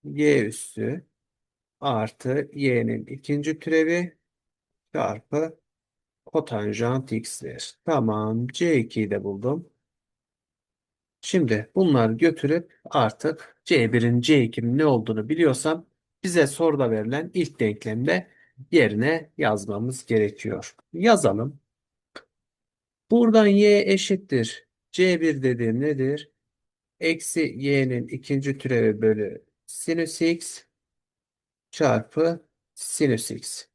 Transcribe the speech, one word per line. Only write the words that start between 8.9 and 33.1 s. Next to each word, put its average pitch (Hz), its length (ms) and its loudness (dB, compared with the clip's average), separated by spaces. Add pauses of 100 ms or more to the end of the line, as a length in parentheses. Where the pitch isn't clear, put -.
de 98 140 -2
buldum. 117 440 -6 (1500)
Şimdi 117 540 0
bunları 135 380 4
götürüp 160 720 0
artık - 800 -2
C 117 280 2
birin, 120 280 2
C 139 220 4
ikinin 117 360 -2
ne 156 80 2
olduğunu 110 420 0
biliyorsam 156 580 0 (360)
bize 170 240 2
soruda 139 440 0
verilen 123 440 -2
ilk 160 260 -4
denklemde 117 680 -2 (400)
yerine 143 680 2
yazmamız 107 680 -4
gerekiyor. 107 680 -2 (160)
Yazalım. 143 680 2 (1500)
Buradan 220 360 6
y 202 460 6
eşittir. 190 760 -2 (240)
C 180 280 2
bir 147 220 0
dediğim 120 380 0
nedir? 143 520 -2 (680)
Eksi 165 560 -2
y'nin 131 520 0
ikinci 135 500 -4
türevi 113 440 0
bölü 107 420 0 (220)
sinüs - 560 -4
x 170 420 -4 (1080)
çarpı 156 760 -2 (280)
sinüs - 560 -2